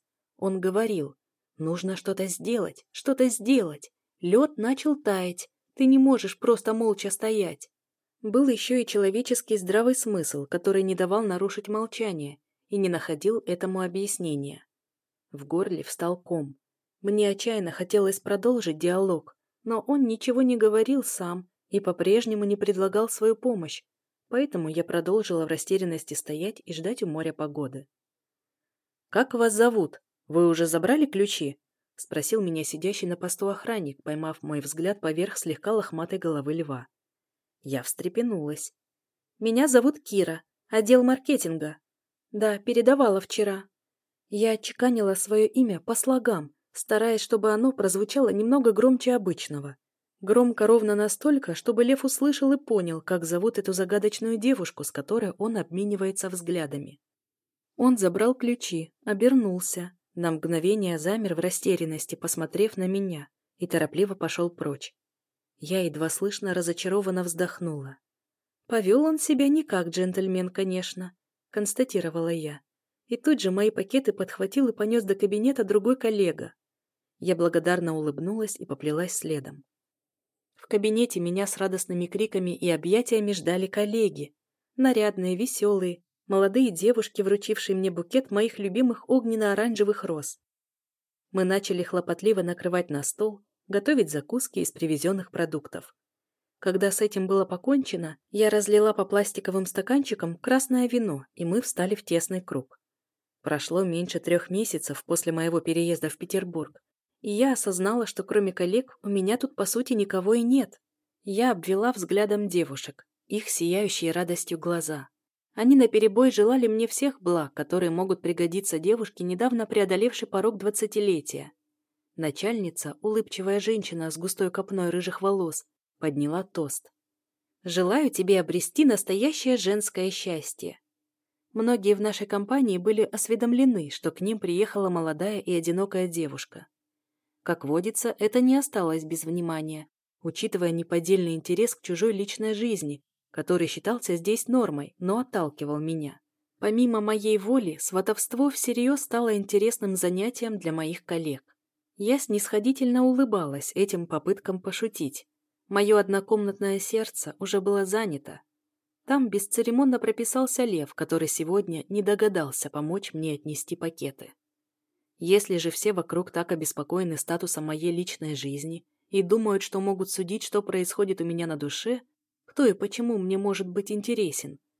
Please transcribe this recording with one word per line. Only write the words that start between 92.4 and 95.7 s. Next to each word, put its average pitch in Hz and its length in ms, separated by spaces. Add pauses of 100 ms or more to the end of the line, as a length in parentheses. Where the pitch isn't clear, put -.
накрывать 175 480
на 143 140
стол, 208 400 (240)
готовить 202 440
закуски 151 480
из 165 120
привезённых 165 600
продуктов. 160 640 (640)